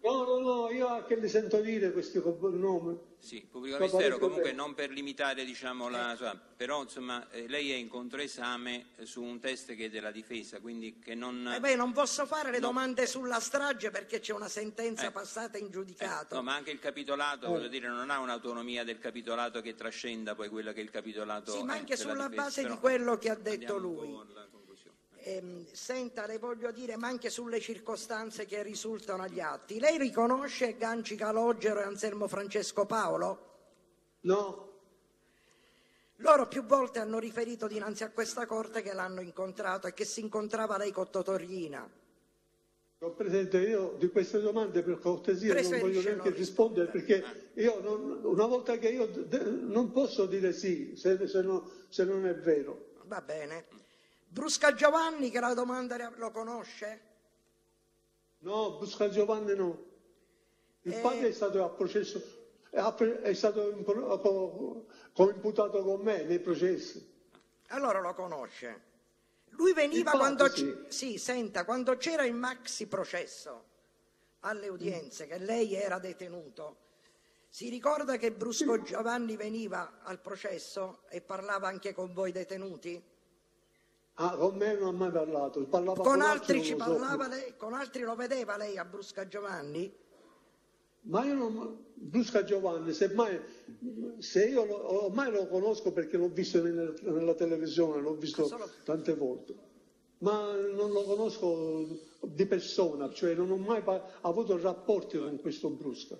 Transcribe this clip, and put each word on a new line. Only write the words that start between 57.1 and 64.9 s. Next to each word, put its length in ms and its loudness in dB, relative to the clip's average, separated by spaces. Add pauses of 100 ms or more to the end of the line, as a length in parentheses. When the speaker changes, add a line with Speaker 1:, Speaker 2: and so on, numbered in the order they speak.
Speaker 1:
No, 400 -2
Brusca 300 0
Giovanni 460 4
no. 300 0 (1000)
Il 120 -4
Speaker 3:
Eh. 60 -4
Speaker 1:
padre 280 2
è 40 2
stato 320 2
a 40 0
processo, 520 -2 (480)
è 100 0
a 140 2
pre-, 300 2
è 100 2
stato 380 4
in 140 -6
pro-, 340 2
co-, 680 0 (260)